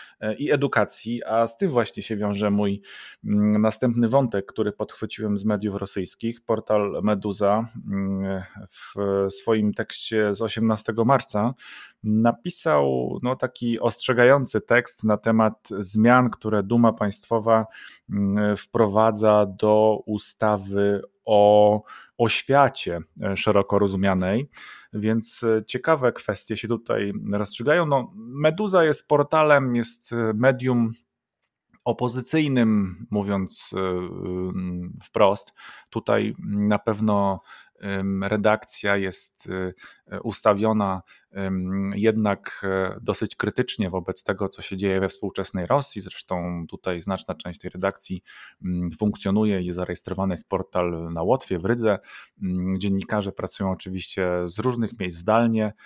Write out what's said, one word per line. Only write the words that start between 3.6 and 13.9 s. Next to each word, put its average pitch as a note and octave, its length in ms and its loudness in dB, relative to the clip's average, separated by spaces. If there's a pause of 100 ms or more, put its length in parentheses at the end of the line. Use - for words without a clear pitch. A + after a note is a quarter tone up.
następny A#2 480 2
wątek, A#2 360 0
który G#2+ 260 -2
podchwyciłem G#2 680 -6
z G2 80 -4
mediów G#2 300 0
rosyjskich. G2+ 680 -6
Portal G#2+ 580 0
Meduza, G#2 640 0 (200)
mm, G2 560 -4 (260)
w - 260 -18 (360)
swoim G#2+ 420 0
tekście G#2+ 600 -2
z G#2 60 -6
osiemnastego A2 640 0
marca B2 480 2 (500)
napisał, B2+ 1200 0
no, B2+ 120 -2
taki A#2+ 440 -4
ostrzegający B2 840 4